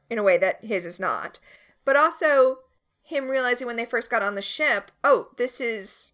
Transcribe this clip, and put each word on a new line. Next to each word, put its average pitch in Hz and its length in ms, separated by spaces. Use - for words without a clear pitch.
in 226 80
a 208 60
way 185 140
that 185 260
his 202 220
is 175 140
not. 131 400
But 269 100
also 285 640
him 277 260
realizing 254 400
when 233 80
they 233 100
first 233 240
got 220 140
on 202 120
the 196 60
ship, 247 500
"Oh, 262 340
this 254 220
is 220 540